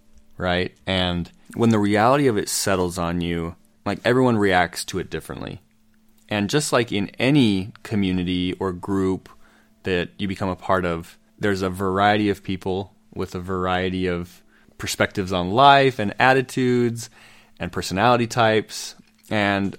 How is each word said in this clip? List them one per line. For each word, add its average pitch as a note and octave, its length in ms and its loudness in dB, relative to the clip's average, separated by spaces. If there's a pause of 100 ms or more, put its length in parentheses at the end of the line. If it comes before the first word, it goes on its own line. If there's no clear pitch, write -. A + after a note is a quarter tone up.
(380)
right? F2+ 360 -2 (140)
And F2+ 440 -2 (220)
when A#2 160 2
the A2+ 80 4
reality G#2+ 480 4
of A#2+ 100 2
it G2 140 -2
settles F#2 480 -2
on F2 240 -2
you, E2+ 340 -4 (300)
like, G2 180 -4
everyone B2 340 4
reacts F2+ 480 2
to - 120 -8
it D#2+ 140 -8
differently. - 500 -10 (680)
And G#2 220 0
just D3 240 0
like A#2+ 180 0
in G2+ 280 -4
any A2+ 540 2 (100)
community F#2 760 -2
or F#2+ 140 -4
group F#2 560 -2 (540)
that F2 340 -2
you G2+ 100 -6
become F#2+ 220 -4
a F2+ 60 -4
part F#2 280 0
of, E2+ 340 -6 (220)
there's G2 220 0
a F#2+ 80 -2
variety G2+ 600 2
of G2 140 -4
people F#2+ 520 -6 (180)
with - 220 -8
a F#2+ 40 -8
variety F#2 680 -2
of F2 340 -6 (380)
perspectives G2 520 -2
on F2+ 200 0
life C3+ 480 6
and G2+ 200 -4
attitudes B2 920 2 (480)
and F2 120 -8
personality A2+ 560 0
types. A2 680 -2 (360)
And G2+ 480 0